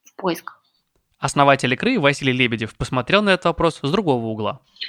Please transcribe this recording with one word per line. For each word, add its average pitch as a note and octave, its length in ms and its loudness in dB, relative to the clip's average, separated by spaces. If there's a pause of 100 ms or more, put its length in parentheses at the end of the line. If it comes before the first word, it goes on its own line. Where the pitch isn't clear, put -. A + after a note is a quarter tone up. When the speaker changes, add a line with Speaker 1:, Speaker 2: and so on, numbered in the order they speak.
Speaker 1:
в - 120 -20
поисках. - 460 -6 (600)
Speaker 2:
Основатель C#3 500 2
«Икры» A3+ 280 0
Василий C#3 320 2
Лебедев A#2 440 -2
посмотрел C#3 460 0
на G3+ 80 2
этот F3+ 140 2
вопрос E3+ 360 0
с C#3 120 -2
другого D3 340 0
угла. G#2+ 320 -4 (300)